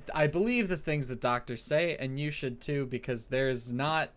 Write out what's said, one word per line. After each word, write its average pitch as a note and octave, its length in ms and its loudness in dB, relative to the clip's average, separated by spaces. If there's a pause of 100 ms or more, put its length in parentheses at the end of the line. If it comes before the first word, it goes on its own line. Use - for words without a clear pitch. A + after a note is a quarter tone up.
(140)
I D3+ 140 4
believe G#3 420 2
the F3+ 80 0
things D3 320 -2
that B2+ 100 -4
doctors A#2+ 440 0
say, D#3+ 360 2
and C3+ 200 -4
you D3+ 120 0
should B2+ 300 -4
too, C#3+ 240 0
because B2 420 -4
there's B2+ 440 0
not, D3 460 0